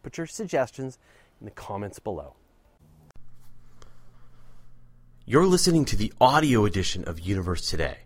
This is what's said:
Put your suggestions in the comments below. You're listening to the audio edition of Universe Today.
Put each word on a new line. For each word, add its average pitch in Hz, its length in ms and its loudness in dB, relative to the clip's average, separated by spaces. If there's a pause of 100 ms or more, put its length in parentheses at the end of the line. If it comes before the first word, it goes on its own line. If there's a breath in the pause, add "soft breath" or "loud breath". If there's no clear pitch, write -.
Put - 140 -14
your 165 100 -6
suggestions 131 720 -4 (400 soft breath)
in 110 60 -18
the 107 60 -12
comments 101 480 -10
below. 73 360 -10 (3000 soft breath)
You're 151 200 6
listening 175 380 4
to - 120 0
the 110 220 0
audio 127 460 6
edition 92 400 0
of 82 160 -8
Universe 90 480 -2
Today. 76 380 -2